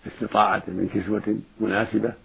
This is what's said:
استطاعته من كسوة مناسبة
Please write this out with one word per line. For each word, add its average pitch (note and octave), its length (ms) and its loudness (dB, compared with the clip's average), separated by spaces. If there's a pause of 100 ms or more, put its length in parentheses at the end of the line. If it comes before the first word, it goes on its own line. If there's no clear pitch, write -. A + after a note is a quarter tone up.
استطاعته G2+ 640 2
من F#2+ 220 -2
كسوة G#2 440 -2 (220)
مناسبة A2 520 0 (120)